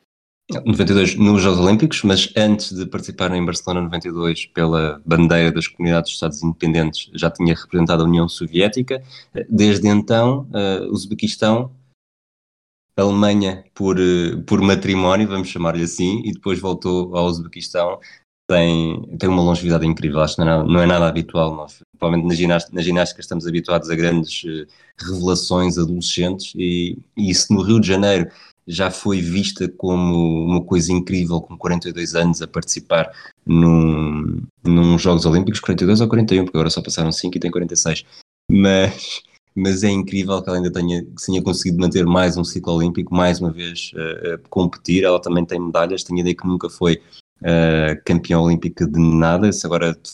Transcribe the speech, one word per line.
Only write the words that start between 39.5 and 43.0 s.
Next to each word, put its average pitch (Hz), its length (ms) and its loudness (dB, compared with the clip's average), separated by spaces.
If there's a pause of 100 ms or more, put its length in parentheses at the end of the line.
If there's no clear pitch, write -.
mas 95 300 0
é 104 60 2
incrível 95 520 -2
que 95 60 -8
ela 90 100 -2
ainda 90 140 -2
tenha, 87 300 -2
que - 180 -16
se - 60 -10
tenha 92 160 -2
conseguido 90 360 -2
manter 90 260 2
mais 87 320 2
um 87 80 -2
ciclo 87 300 -4
olímpico, 87 400 -2